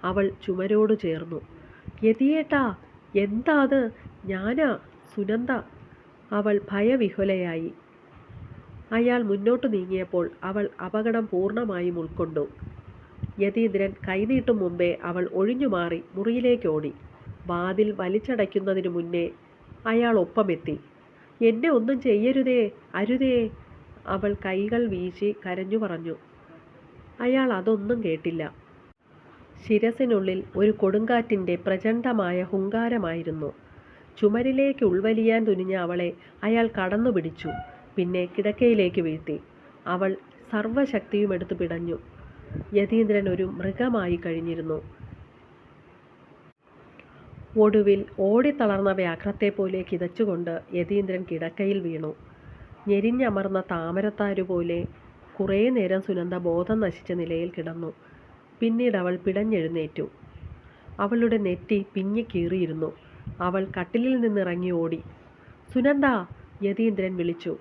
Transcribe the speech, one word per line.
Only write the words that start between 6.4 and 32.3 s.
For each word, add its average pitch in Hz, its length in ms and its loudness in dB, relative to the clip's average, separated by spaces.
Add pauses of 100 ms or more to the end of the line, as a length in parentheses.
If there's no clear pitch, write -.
ഭയവിഹ്വലയായി. 196 1040 0 (1200)
അയാൾ 240 300 4
മുന്നോട്ട് 220 440 2
നീങ്ങിയപ്പോൾ 185 580 0 (180)
അവൾ 196 220 -2 (180)
അപകടം 220 460 0
പൂർണ്ണമായും 190 720 -2
ഉൾക്കൊണ്ടു. 160 460 -4 (960)
യതീന്ദ്രൻ 196 600 2
കൈനീട്ടും 220 560 2
മുമ്പേ 175 340 0 (120)
അവൾ 175 300 -2
ഒഴിഞ്ഞുമാറി 190 680 0 (120)
മുറിയിലേക്കോടി. 214 800 0 (540)
വാതിൽ 185 460 0
വലിച്ചടയ്ക്കുന്നതിനു 196 960 -2
മുന്നേ 170 360 -2 (640)
അയാൾ 226 320 2
ഒപ്പമെത്തി. 175 580 0 (640)
"എന്നെ 233 280 4
ഒന്നും 254 320 2
ചെയ്യരുതേ, 254 600 4 (340)
അരുതേ," 247 420 2 (680)
അവൾ 196 280 -2
കൈകൾ 202 540 -2
വീശി 185 480 -4
കരഞ്ഞു 190 420 -4
പറഞ്ഞു. 165 360 -4 (1040)
അയാൾ 254 320 2
അതൊന്നും 208 480 0
കേട്ടില്ല. 160 420 -2 (1120)
ശിരസിനുള്ളിൽ 214 840 2 (160)
ഒരു 208 140 6
കൊടുങ്കാറ്റിൻ്റെ 214 840 2
പ്രചണ്ഡമായ 190 880 0